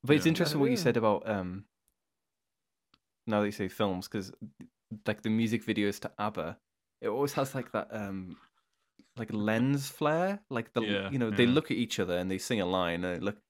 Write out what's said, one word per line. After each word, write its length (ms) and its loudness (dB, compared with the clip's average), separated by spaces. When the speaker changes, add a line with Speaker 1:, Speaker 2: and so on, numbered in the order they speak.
Speaker 1:
But 120 6
it's 100 4
Speaker 2:
Yeah. 40 8
Speaker 1:
interesting 300 2
what 60 6
you 100 4
Speaker 3:
Yeah. 60 -2
Speaker 1:
said 160 4
about, 280 4
um, 380 -4
now 140 2
that 60 2
you 60 -2
say 160 -4
films, 400 -2
'cause, 240 -6
like, 160 -2
the 80 -2
music 340 0
videos 360 0
to 180 -10
abba, 400 -6
it 80 -2
always 240 -2
has, 220 -2
like, 180 -8
that, 180 -4
um, 480 -8
like, 160 -8
lens 560 2
flare, 520 0
like, 240 -6
the, 80 2
Speaker 2:
Yeah, 280 0
Speaker 1:
you 80 -2
know, 120 0
they 140 6
Speaker 2:
yeah. 80 6
Speaker 1:
look 180 2
at 60 0
each 220 -2
other 200 0
and 120 -2
they 80 -2
sing 220 -2
a 60 0
line, 380 0
and 120 -2
it 60 -6
look 160 -4